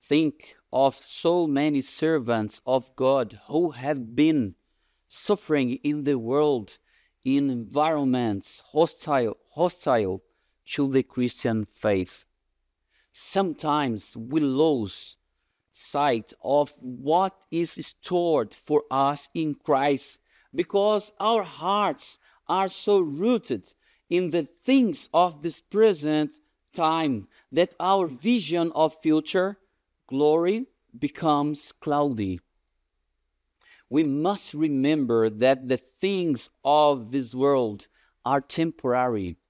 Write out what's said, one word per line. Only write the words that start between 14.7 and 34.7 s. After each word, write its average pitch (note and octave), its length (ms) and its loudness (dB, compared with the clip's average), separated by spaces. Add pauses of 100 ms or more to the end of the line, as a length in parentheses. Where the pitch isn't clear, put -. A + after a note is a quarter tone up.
sight C#3 600 -2 (100)
of C#3+ 380 0
what C#3 680 -2
is E3 220 -4
stored E3 840 -2
for D3 380 -2
us C#3 420 0
in D#3 220 -4
Christ C#3 640 0 (340)
because G3+ 640 0
our A3 260 0
hearts F3 720 -4 (320)
are F#3+ 180 0
so G3+ 320 2
rooted E3 760 -2 (360)
in F3 220 0
the D#3+ 180 0 (140)
things B3+ 500 2
of D#3+ 300 2
this E3 180 -6
present D3+ 760 2 (380)
time D#3+ 560 0 (240)
that D3+ 260 2
our F#3 280 2
vision E3 680 0
of D#3 260 0
future E3+ 580 0 (460)
glory E3 600 2 (340)
becomes D3 720 -2
cloudy. B2 680 -2 (1500)
We D3 140 2
must D#3 500 -2
remember C#3 760 2